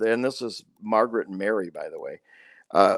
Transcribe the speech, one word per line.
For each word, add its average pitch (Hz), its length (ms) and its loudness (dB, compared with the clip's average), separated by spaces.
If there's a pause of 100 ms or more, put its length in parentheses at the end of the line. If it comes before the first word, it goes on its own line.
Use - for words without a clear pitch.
and 117 240 2
this 131 160 -4
is 117 220 -8 (180)
Margaret 110 480 0
and 95 80 -10
Mary, 98 320 -2
by 76 200 -10
the 78 100 -12
way, 76 220 -12 (500)
uh, 98 260 6